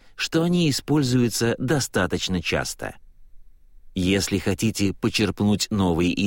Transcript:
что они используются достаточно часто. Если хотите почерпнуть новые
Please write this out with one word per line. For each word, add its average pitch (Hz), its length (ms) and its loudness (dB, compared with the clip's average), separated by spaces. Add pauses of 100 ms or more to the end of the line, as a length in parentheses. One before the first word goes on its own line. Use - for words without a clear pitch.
(160)
что - 280 0
они 175 260 2
используются 123 880 2
достаточно 95 880 0
часто. - 520 -4 (1000)
Если 95 420 0
хотите 98 560 0
почерпнуть 104 800 0
новые 87 420 2 (120)